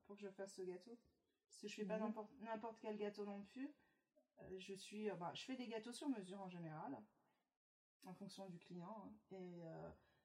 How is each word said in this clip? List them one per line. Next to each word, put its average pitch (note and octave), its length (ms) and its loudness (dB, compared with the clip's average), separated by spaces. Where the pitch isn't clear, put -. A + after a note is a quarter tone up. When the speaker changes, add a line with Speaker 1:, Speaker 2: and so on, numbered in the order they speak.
Speaker 1:
pour G3+ 120 -10
que G3+ 40 -10
je G3 80 0
fasse G3 240 -4
ce - 80 -2
gâteau. F#3 380 0
Parce - 120 -14
que G#3 60 2
je G3+ 60 0
fais G#3+ 120 6
pas G#3+ 120 8
Speaker 2:
Mhm. G#3+ 80 6
Speaker 1:
n'importe, A3 260 2
n'importe A3 380 0
quel G#3+ 160 2
gâteau G#3 300 2
non G3+ 160 0
plus. C4 320 -4
Euh, F#3 180 -4
je F#3+ 160 -2
suis, G#3 340 2
euh, F#3 60 4
bah, E3 180 2
je - 120 -2
fais C4 100 0
des B3 120 -2
gâteaux A3+ 260 0
sur D4+ 160 0
mesure G3 320 2
en F#3 80 -2
général, F3 520 -2
en F3+ 80 -6
fonction G3 360 -4
du E3+ 100 -4
client, F3+ 440 -4
hein, F#3+ 80 -6
et, F3+ 340 -2
euh, D#3+ 240 -4